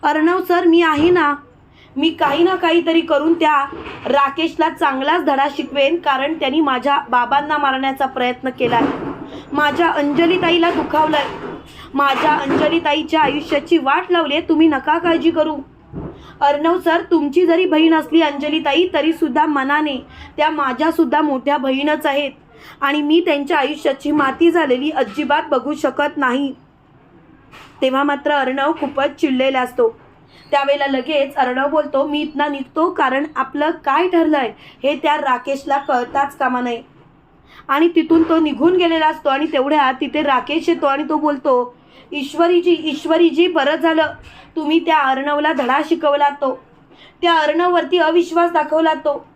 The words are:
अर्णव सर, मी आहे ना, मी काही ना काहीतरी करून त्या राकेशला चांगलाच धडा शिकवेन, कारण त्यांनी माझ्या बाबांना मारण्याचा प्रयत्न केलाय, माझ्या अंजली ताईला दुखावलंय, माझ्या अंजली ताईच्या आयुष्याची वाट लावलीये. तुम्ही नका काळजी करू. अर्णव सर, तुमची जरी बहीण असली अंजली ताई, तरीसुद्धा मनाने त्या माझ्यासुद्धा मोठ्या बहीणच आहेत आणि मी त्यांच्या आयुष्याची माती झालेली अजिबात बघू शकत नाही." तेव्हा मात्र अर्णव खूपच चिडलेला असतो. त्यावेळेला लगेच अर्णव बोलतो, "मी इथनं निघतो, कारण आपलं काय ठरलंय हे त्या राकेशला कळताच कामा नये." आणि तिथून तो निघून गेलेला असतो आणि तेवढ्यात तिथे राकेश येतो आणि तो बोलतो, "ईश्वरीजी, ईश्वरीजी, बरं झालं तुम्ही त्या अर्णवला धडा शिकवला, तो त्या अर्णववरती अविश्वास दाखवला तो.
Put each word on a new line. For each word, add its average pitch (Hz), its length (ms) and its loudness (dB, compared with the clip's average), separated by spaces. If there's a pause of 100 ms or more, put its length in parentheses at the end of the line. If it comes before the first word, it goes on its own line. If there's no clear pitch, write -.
अर्णव 311 380 0
सर, 359 240 0
मी 339 160 6
आहे 320 280 2
ना, 302 260 2 (600)
मी 320 120 0
काही 302 340 0
ना 381 120 2
काहीतरी 330 460 2
करून 311 320 2
त्या 302 320 2 (400)
राकेशला 311 640 0
चांगलाच 294 560 -2
धडा 277 220 2 (100)
शिकवेन, 285 380 0
कारण 285 380 -2
त्यांनी 302 280 0
माझ्या 277 380 0 (100)
बाबांना 277 480 0
मारण्याचा 269 480 -2
प्रयत्न 254 440 -4
केलाय, 247 320 0 (680)
माझ्या 294 380 0
अंजली 320 520 2
ताईला 339 300 2
दुखावलंय, 302 540 0 (680)
माझ्या 277 380 0
अंजली 302 480 0
ताईच्या 311 420 0
आयुष्याची 294 560 0
वाट 285 320 0
लावलीये. 320 320 0
तुम्ही 320 260 4
नका 302 300 0
काळजी 330 340 2
करू. 311 260 0 (840)
अर्णव 302 380 2
सर, 339 220 0 (100)
तुमची 311 340 2
जरी 339 200 2
बहीण 320 280 4
असली 311 280 2
अंजली 294 380 -2
ताई, 311 340 2
तरीसुद्धा 302 520 0
मनाने 285 520 -2 (400)
त्या 302 120 2
माझ्यासुद्धा 294 720 0
मोठ्या 285 360 0
बहीणच 285 480 -2
आहेत 277 260 -2 (500)
आणि 285 200 0
मी 302 180 4
त्यांच्या 302 380 0
आयुष्याची 285 540 -2
माती 294 400 2
झालेली 294 380 0
अजिबात 285 600 -2
बघू 269 240 -2
शकत 285 440 -2
नाही." 262 360 -2 (1300)
तेव्हा 269 220 2
मात्र 285 280 0
अर्णव 277 480 0
खूपच 277 400 -4
चिडलेला 262 420 0
असतो. 247 280 0 (640)
त्यावेळेला 277 360 0
लगेच 277 480 -2
अर्णव 262 320 -2
बोलतो, 294 400 -2
"मी 294 140 -4
इथनं 294 300 -4
निघतो, 285 380 -4
कारण 277 360 -2 (100)
आपलं 285 360 -2
काय 320 360 -2
ठरलंय 311 460 0 (300)
हे 285 120 0
त्या 302 220 0
राकेशला 277 600 -2
कळताच 277 600 -2
कामा 254 240 -2
नये." 240 200 -6 (840)
आणि 302 280 2
तिथून 330 280 4
तो 320 160 2
निघून 302 360 2
गेलेला 330 320 2
असतो 311 220 -2
आणि 277 240 0
तेवढ्यात 269 480 2
तिथे 302 200 -4
राकेश 285 480 0
येतो 330 160 0
आणि 285 240 2
तो 311 80 0
बोलतो, 269 580 0 (360)
"ईश्वरीजी, 339 720 2
ईश्वरीजी, 320 640 2
बरं 311 280 0
झालं 320 380 0 (420)
तुम्ही 311 240 0
त्या 311 180 0
अर्णवला 294 560 0
धडा 262 360 0
शिकवला, 285 400 0
तो 277 340 -6 (580)
त्या 339 120 2
अर्णववरती 330 640 0
अविश्वास 339 540 2
दाखवला 311 420 0
तो. 311 320 -4 (100)